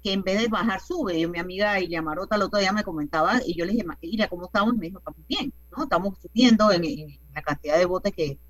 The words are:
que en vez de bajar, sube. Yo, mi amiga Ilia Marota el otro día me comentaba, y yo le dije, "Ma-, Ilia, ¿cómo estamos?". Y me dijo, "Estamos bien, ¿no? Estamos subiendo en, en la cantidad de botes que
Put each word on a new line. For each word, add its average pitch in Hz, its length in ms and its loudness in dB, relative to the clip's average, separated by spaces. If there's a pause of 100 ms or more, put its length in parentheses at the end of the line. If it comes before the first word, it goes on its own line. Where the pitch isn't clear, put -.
que 196 100 -2
en 196 100 -2
vez 196 180 0
de 240 60 0
bajar, 208 320 0
sube. 214 400 -4
Yo, 165 100 0
mi 170 100 -6
amiga 190 400 0
Ilia 170 220 -4
Marota 165 360 -2
el 208 40 2
otro 202 180 2
día 190 120 2
me 208 120 0
comentaba, 165 640 0
y 165 120 -4
yo 170 80 -2
le 190 80 -2
dije, 233 100 0
"Ma-, 165 180 -8
Ilia, 202 280 -2
¿cómo 180 160 -8
estamos?". 214 280 0
Y 240 40 0
me 175 100 -4
dijo, 185 120 -12
"Estamos - 280 -16
bien, 330 260 -4 (220)
¿no? 294 80 -4
Estamos 196 380 -2
subiendo 220 500 6
en, 170 140 2
en 151 340 -8 (140)
la 151 80 -4
cantidad 147 360 0
de 180 80 6
botes 185 280 -2
que 143 240 -4 (120)